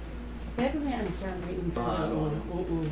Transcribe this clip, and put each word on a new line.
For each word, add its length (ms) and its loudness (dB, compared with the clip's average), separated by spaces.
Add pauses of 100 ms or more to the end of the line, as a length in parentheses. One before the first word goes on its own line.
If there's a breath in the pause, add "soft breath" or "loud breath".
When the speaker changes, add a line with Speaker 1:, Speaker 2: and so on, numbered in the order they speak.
(540)
Speaker 1:
Pero 240 4
may 160 2
ano 160 0
siya, 200 -2 (120)
may 140 -2
info. 260 0
Speaker 2:
Ah, 240 2
ano, 240 2
ano. 80 0 (100)
Speaker 1:
Oo. 440 0